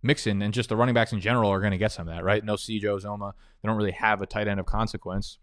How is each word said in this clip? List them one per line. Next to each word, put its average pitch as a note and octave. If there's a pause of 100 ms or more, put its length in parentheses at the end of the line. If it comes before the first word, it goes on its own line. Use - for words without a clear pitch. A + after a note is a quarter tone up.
Mixon, A2
and G#2
just A2+
the G#2+
running A#2+
backs A#2
in G#2
general A2
are G2
gonna G2+
get G#2
some E2+
of E2
that, E2+
right? G#2+
No G#2+
Joe G#2
Uzomah. G2+ (300)
They -
don't G#2+
really G#2
have G#2+
a G2
tight G#2+
end G2+
of F#2
consequence. G#2